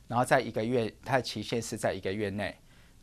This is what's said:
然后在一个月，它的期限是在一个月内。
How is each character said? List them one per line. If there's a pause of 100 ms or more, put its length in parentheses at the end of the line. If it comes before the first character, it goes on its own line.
然
后
在
一
个
月， (140)
它
的
期
限
是
在
一
个
月
内。 (460)